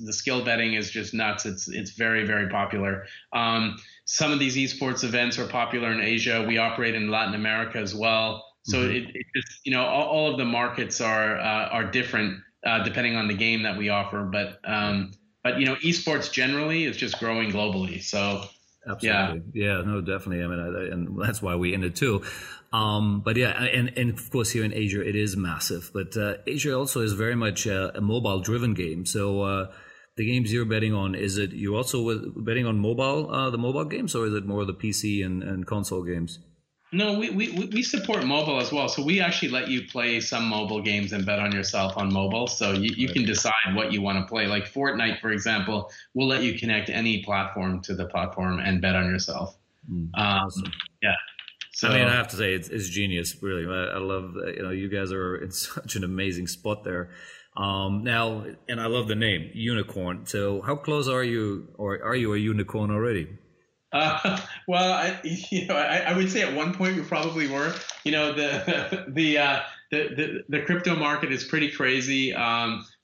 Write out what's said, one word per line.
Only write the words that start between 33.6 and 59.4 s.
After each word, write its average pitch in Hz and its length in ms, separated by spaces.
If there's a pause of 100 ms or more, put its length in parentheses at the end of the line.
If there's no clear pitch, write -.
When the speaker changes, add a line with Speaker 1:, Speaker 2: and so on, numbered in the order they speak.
Speaker 2:
games, 196 300
or 113 100
is 107 80
it 101 120
more 101 200
the 98 80
P 107 180
C 101 300
and, 92 220
and 95 220
console 98 380
games? 85 360 (520)
Speaker 1:
No, 202 280
we, 220 100
we, 190 220
we, 180 160
we 220 160
support 196 420
mobile 143 340
as 123 120
well. 139 180
So 143 140
we 185 180
actually 170 280
let 127 200
you 123 180
play 120 320
some 113 260
mobile 107 360
games 104 320
and 98 120
bet 104 140
on 101 140
yourself 98 420
on 98 160
mobile. 98 360
So 104 260
you, 98 240
you 127 100
Speaker 2:
Right. - 80
Speaker 1:
can 123 100
decide 104 500
what 107 180
you 104 80
wanna 98 240
play. 110 220
Like 104 180
Fortnite, 117 560
for 110 100
example, 104 580 (240)
we'll 131 140
let 131 160
you 117 160
connect 110 300
any 110 340
platform 95 600
to 98 120
the 87 120
platform 90 520
and 92 220
bet 92 140
on 92 100
yourself. 92 500 (340)
Speaker 2:
Mm, 87 260
Speaker 1:
Um, 101 300
Speaker 2:
awesome. 95 260 (300)
Speaker 1:
yeah. 98 140 (580)
So 123 160
Speaker 2:
I 123 100
mean, 123 80
I 123 80
have 117 140
to 95 80
say, 98 160
it's, 90 160
it's 98 200
genius, 90 540
really. 90 240
I, 92 300
I - 20
love, 92 360
uh, 92 120
you 92 160
know, 92 80
you 95 180
guys 98 220
are 92 240
in 92 160
<laughs> - 0
such - 440
an 98 80
amazing 92 440
spot - 360
there. 90 280 (440)
Um, 98 480
now, 117 420 (220)
and 120 120
I 113 60
love 117 220
the 107 80
name, 104 400